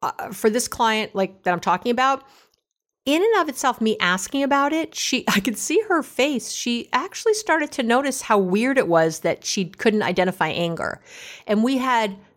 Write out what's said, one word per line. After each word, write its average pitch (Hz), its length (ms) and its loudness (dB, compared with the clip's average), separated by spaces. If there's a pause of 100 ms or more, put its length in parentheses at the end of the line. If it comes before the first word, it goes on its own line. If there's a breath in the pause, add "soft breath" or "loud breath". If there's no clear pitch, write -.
uh, - 300 -8
for 208 180 0
this 240 180 -2
client, 220 460 -2
like, 190 300 -4
that 185 100 0
I'm 170 60 -2
talking 240 320 0
about, 262 320 0 (840 soft breath)
in 302 160 2
and 427 200 4
of 311 60 0
itself, 254 320 -2
me 220 200 0
asking 185 440 0
about 277 300 2
it, 311 220 -4
she, - 300 -2
<laughs> - 100 0
I 208 40 4
could 208 180 -4
see - 300 0
her 330 160 0
face. 269 480 -2
She - 400 -4
actually 392 440 0
started 320 380 0
to 262 100 -4
notice 262 400 0
how 220 140 4
weird 208 400 2
it 185 100 2
was 165 320 2
that - 260 -2
she 196 200 -2
couldn't 214 360 0
identify 180 480 0
anger. 170 520 -4 (460 loud breath)
And 214 160 2
we 269 140 2
had 226 400 0 (200)